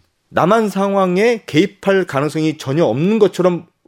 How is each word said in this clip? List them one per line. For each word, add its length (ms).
남한 400
상황에 760
개입할 600
가능성이 520
전혀 280
없는 340
것처럼, 480